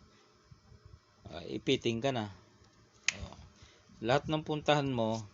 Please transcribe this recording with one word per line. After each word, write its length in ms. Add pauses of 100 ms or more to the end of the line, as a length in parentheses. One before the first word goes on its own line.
(1300)
Ah, 160
ipitin 560
ka 80
na. 240 (880)
Oh. 160 (640)
Lahat 240
ng 160
puntahan 480
mo 320 (120)